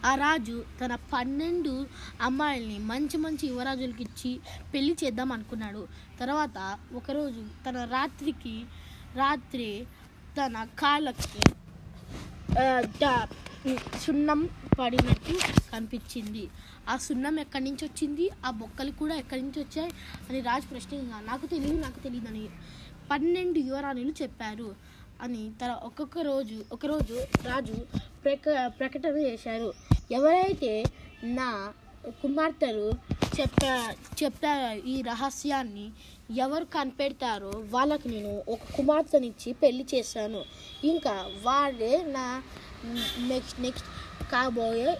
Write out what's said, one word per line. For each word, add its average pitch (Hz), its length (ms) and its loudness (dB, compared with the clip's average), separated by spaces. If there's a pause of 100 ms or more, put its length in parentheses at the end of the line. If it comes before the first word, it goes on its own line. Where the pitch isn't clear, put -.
ఆ 262 100 6
రాజు 254 500 2 (200)
తన 240 100 -2
పన్నెండు 277 920 -2 (340)
అమ్మాయిల్ని, 254 580 0
మంచి 262 380 0
మంచి 311 300 0
యువరాజులకి 247 560 -2
ఇచ్చి 247 360 -6 (340)
పెళ్లి 294 300 2
చేద్దాం 254 280 0
అనుకున్నాడు. 214 560 -8 (320)
తర్వాత 247 600 -2 (160)
ఒకరోజు 262 500 -4 (240)
తన 247 140 -2
రాత్రికి, 247 840 -2 (500)
రాత్రి 247 720 0 (480)
తన 226 320 0 (120)
కాళ్ళకి, 285 760 6 (1040)
ఆ, 262 220 6
డా-, 233 460 4 (760)
సున్నం 302 480 4 (300)
పడినట్టు 247 540 4 (380)
కనిపించింది. 220 760 -6 (400)
ఆ 247 80 2
సున్నం 285 420 0
ఎక్కడి 277 240 -2
నుంచి 269 220 -2
వచ్చింది, 302 440 0 (160)
ఆ 254 40 2
బొక్కలు 240 420 -4
కూడా 311 240 -2
ఎక్కడి 262 260 -4
నుంచి 277 200 -4
వచ్చాయి 320 300 -4 (380)
అని 262 100 -2
రాజు 254 280 0
ప్రశ్నించగా, 247 520 -8
"నాకు 240 260 -6
తెలియదు, 302 360 0
నాకు 262 180 -6
తెలియదు" 247 280 -6
అని 214 220 -8 (640)
పన్నెండు 339 480 2
యువరాణులు 269 640 -2
చెప్పారు 214 540 -8 (460)
అని 226 300 -6 (100)
తర-, 247 220 -2
ఒక్కొక్క 285 360 -6
రోజు, 269 520 -2
ఒకరోజు 285 420 0 (300)
రాజు 247 300 -2 (500)
ప్రక-, 277 560 2
ప్రకటన 269 300 -2
చేశారు. 233 640 0 (380)
"ఎవరైతే 294 720 6 (400)
నా 233 500 -2 (340)
కుమార్తెలు 262 840 0 (460)
చెప్పా-, 262 560 2 (280)
చెప్పా 285 500 2
ఈ 254 280 -2
రహస్యాన్ని 240 880 -2 (440)
ఎవరు 277 300 2
కనిపెడతారో 262 840 -2 (180)
వాళ్ళకి 269 400 4
నేను 208 400 -4
ఒక 226 100 -2 (160)
కుమార్తెనిచ్చి 277 800 4
పెళ్లి 254 420 4
చేశాను. 214 500 -2 (380)
ఇంకా 254 460 2 (140)
వాడే 269 600 4
నా 262 400 -2 (760)
నెక్స్ట్, 254 420 -2
నెక్స్ట్ 254 260 -4 (440)
కాబోయే 240 680 2